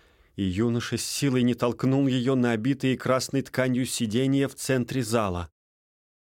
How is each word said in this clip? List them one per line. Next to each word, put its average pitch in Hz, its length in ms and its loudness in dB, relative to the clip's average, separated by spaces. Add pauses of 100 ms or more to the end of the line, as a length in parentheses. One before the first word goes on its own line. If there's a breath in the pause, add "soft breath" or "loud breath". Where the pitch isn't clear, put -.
(360 soft breath)
и 101 80 -2
юноша 117 540 0
с - 60 -6
силой 127 400 0
не 123 100 4
толкнул 131 540 0
ее 131 280 2
на 123 160 2
обитые 127 460 0
красной 131 460 0
тканью 131 420 0
сиденья 131 640 0
в - 80 -10
центре 131 480 -2
зала. 101 460 -2 (760)